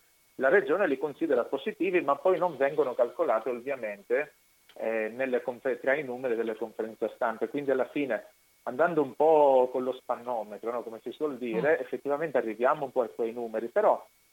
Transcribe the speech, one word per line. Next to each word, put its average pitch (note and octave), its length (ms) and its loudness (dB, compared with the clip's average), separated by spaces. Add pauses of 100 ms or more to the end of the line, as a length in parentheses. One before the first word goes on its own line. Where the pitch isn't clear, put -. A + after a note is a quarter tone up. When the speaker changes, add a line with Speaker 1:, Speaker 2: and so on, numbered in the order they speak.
(360)
Speaker 1:
La C3 140 2
regione F#3 380 4
li C#3 100 2
considera C#3+ 460 0
positivi, F3+ 580 -2
ma C#3+ 140 0
poi F#3 240 2
non E3 180 0
vengono C#3 380 0
calcolati B2 540 0
ovviamente, B2 840 -4 (440)
eh, A2 360 -2
nelle B2 300 -2
confer-, B2 360 -4
tra C3 140 0
i D3+ 100 -2
numeri B2 320 -4
delle A2+ 200 -2
conferenze A2 580 -6
stampe. A2+ 360 -2
Quindi C#3+ 200 -4
alla C3 200 2
fine, B2+ 360 -2 (380)
andando D3+ 400 2
un B2+ 100 -4
po' C#3+ 580 6
con B2+ 120 -2
lo B2+ 100 -2
spannometro, A#2 800 -6
no, A#2+ 100 -4
come A2 220 -12
si A#2+ 80 -8
suol D3 260 -6
dire, B2 400 0
Speaker 2:
Mm. - 40 -4
Speaker 1:
effettivamente C#3+ 580 -4
arriviamo A#2+ 460 0
un B2+ 60 -10
po' B2+ 120 0
a A2 60 -2
quei A2+ 220 -4
numeri, A2+ 360 -6
però F3+ 360 4 (300)